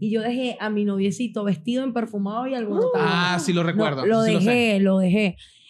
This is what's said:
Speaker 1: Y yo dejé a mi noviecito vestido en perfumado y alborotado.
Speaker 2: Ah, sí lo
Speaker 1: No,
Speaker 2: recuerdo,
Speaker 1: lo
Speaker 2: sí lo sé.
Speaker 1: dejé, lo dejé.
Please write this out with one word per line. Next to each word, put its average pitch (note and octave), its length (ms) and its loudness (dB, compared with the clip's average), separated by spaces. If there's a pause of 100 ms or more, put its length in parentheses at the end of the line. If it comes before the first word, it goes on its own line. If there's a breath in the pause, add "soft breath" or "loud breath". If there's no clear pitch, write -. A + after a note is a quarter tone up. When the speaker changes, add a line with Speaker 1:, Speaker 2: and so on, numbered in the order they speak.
Speaker 1:
Y G#3+ 100 -2
yo A3 120 -2
dejé B3 360 -4
a G#3+ 120 -4
mi G#3 160 0
noviecito G3+ 580 -2
vestido A#3 400 -2
en B3+ 80 -4
perfumado A3 540 -4
y C4 80 -4
alborotado. A4 520 0
Speaker 2:
Ah, F3 320 0
sí F#3+ 140 -2
lo F3 100 2
Speaker 1:
No, E3 60 0
Speaker 2:
recuerdo, D3 380 0
Speaker 1:
lo A3+ 180 2
Speaker 2:
sí A3 80 2
lo G3+ 80 2
sé. G3 80 2
Speaker 1:
dejé, A#3 320 2
lo F#3+ 200 4
dejé. F#3+ 360 2 (340 loud breath)